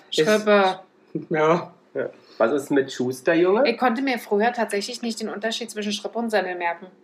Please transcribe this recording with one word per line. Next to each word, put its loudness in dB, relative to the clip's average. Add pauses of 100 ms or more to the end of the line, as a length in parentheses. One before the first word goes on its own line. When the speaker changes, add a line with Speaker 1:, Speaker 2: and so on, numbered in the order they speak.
(100)
Speaker 1:
Ist 0
Speaker 2:
Schrippe. 4 (500)
Speaker 1:
Ja. 2 (220)
Speaker 3:
Ja. -4 (280)
Was 4
ist -2
mit 2
Schusterjunge? 2
Speaker 2:
Ich 0
konnte 0
mir -2
früher 0
tatsächlich -4
nicht -6
den -6
Unterschied -6
zwischen -6
Schrippe -8
und -4
Semmel 0
merken. -4 (180)